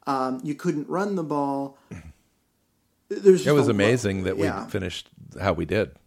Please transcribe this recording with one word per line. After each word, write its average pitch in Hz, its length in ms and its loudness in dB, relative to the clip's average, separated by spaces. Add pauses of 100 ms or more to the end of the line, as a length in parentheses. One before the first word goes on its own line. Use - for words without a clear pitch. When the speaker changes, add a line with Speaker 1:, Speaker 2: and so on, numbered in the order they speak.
Speaker 1:
Um, 131 360 -2
you 147 120 -6
couldn't 151 320 -4
run 196 280 -4
the 170 80 -2
ball. 143 540 -4 (1300)
There's 196 320 6
Speaker 2:
It - 20 -6
Speaker 1:
just 135 100 4
Speaker 2:
was 139 140 4
Speaker 1:
a 117 40 2
lo-, 107 40 2
Speaker 2:
amazing 101 480 2
that 95 140 -2
we 101 80 0
Speaker 1:
yeah. 98 220 -4
Speaker 2:
finished 95 420 -8 (320)
how 95 100 2
we 82 140 0
did. 92 260 -2 (160)